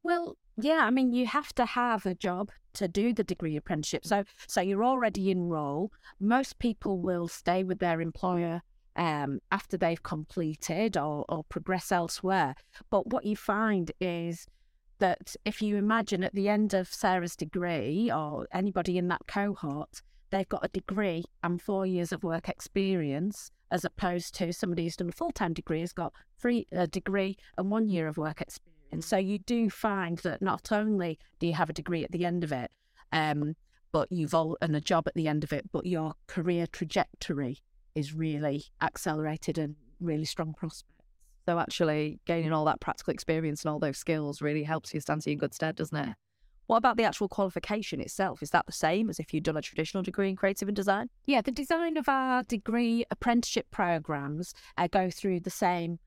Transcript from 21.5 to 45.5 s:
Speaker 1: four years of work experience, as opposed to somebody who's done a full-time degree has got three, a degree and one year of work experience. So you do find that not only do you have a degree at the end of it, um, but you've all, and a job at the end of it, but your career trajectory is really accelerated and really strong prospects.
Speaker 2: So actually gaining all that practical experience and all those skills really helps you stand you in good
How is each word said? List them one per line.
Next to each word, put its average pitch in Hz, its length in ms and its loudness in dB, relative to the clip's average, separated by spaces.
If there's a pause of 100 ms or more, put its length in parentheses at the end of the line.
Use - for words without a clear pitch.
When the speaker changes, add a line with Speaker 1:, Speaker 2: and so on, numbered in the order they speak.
Speaker 1:
four 196 240 0
years 175 260 0
of 165 120 -4
work 165 240 -2
experience, 185 1040 -2 (200)
as 180 120 0
opposed - 520 -2
to 175 180 -2
somebody 175 300 -2
who's 165 120 -2
done 175 140 -2
a - 40 -6
full-time 190 400 -2
degree 160 280 -2
has 175 120 -6
got 175 200 -6 (260)
three, 240 320 0
a 180 160 2
degree 196 500 -2 (200)
and 196 140 0
one 220 180 2
year 165 180 2
of 151 100 -4
work 156 240 -4
experience. - 300 -12 (300)
So 202 160 2
you 196 220 0
do 226 320 2
find 185 480 -2
that - 240 -4
not 190 280 -2
only 208 460 0 (220)
do 170 80 2
you 170 60 2
have 160 180 2
a - 20 -6
degree 160 300 -2
at - 80 -6
the 175 140 0
end 175 180 0
of 151 80 -4
it, 123 200 -4 (400)
um, 151 440 0 (360)
but 151 200 2
you've 165 240 0
all, 165 260 4
and 160 140 2
a 147 60 0
job - 260 2
at - 80 -4
the 160 120 2
end 151 160 2
of 147 80 -4
it, - 200 -4
but - 160 -2
your 160 260 0 (140)
career 170 400 0
trajectory 143 880 -2 (380)
is 151 180 -4
really 151 500 -2 (180)
accelerated 156 760 -2
and 151 180 -2 (240)
really 160 260 -2
strong 160 280 -4
prospects. - 380 -10 (540)
Speaker 2:
So 170 140 2
actually 151 640 0
gaining 160 280 2
all 156 120 2
that - 140 2
practical - 320 -4
experience 160 540 -2
and 156 60 0
all 151 80 -2
those 143 180 0
skills 151 440 -2
really 147 220 0
helps 156 300 -4
you 151 80 -2
stand 151 240 -2
you 147 80 0
in 147 60 -4
good 143 140 -2